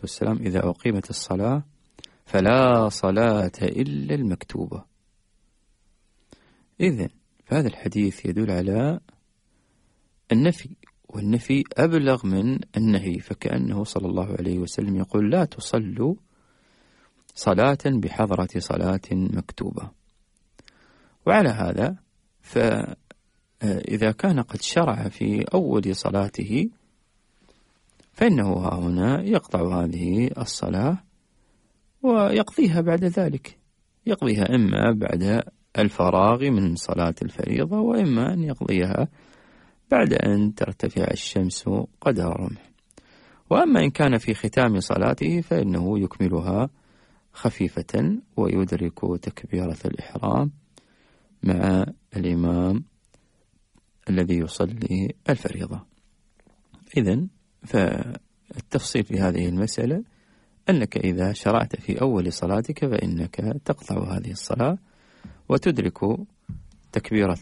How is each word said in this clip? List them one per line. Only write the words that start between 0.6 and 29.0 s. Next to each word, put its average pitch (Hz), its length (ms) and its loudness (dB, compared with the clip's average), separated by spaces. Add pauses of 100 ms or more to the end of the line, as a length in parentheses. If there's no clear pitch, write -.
أقيمت 101 400 -2
الصلاة 117 540 -2 (640)
فلا 117 640 4
صلاة 101 600 2 (100)
إلا 143 540 -2
المكتوبة". - 680 -4 (2000)
إذن 143 280 0 (360)
فهذا 139 220 0
الحديث 101 580 -2
يدل 101 260 -2
على 101 480 0 (1300)
النفي، 135 380 2 (400)
والنفي 117 540 0 (140)
أبلغ 143 500 2
من 98 320 0 (180)
النهي، 95 420 2
فكأنه 107 640 -4
صلى 95 240 -4
الله 92 320 -2
عليه 90 200 -2
وسلم 95 360 -4
يقول: 104 360 0
"لا 175 140 4
تصلوا 117 720 -4 (1200)
صلاة 113 500 2
بحضرة 98 720 0
صلاة 90 440 -2 (100)
مكتوبة". - 800 -4 (1300)
وعلى 196 240 6
هذا 110 480 -2 (440)
فإذا - 1700 -2
كان 165 280 2
قد - 220 -4
شرع 113 480 0
في 107 440 -2
أول 123 420 2
صلاته 104 760 -2 (1400)
فإنه 127 400 4
ها 92 220 -2
هنا 90 460 0